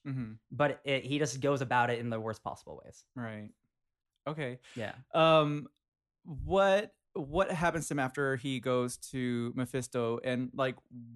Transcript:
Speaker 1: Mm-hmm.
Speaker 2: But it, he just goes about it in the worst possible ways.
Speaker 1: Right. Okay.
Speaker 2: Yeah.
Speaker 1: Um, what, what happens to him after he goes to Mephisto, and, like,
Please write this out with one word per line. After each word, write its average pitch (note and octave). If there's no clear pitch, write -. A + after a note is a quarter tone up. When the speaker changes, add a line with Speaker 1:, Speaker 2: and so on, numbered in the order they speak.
Speaker 1:
Mm-hmm. B2
Speaker 2:
But C#3
it, C3+
he C#3
just C3+
goes C#3
about B2
it A#2
in A#2+
the A2+
worst A2
possible -
ways. -
Speaker 1:
Right. A2
Okay. C#3
Speaker 2:
Yeah. G#2+
Speaker 1:
Um, D#3
what, F#3+
what E3
happens E3
to D#3+
him C#3+
after C3+
he C3
goes B2
to B2
Mephisto, B2
and, B2+
like, C3